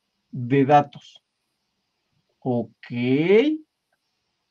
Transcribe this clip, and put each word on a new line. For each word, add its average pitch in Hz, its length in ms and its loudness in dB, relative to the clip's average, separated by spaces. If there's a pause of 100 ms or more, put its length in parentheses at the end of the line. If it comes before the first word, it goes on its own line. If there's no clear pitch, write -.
(300)
de 131 340 -2
datos". - 600 -2 (1120)
Ok. 120 540 -8 (1600)